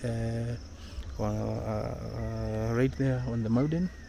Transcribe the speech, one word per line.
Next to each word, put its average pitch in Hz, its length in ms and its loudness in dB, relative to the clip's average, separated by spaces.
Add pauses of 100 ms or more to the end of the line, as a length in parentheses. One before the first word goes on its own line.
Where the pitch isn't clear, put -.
uh, 117 520 -2 (640)
uh, 110 60 0
uh, 110 1500 -2
right 131 240 6
there 131 300 4
on 117 140 0
the 107 80 2
mountain. 156 400 4 (180)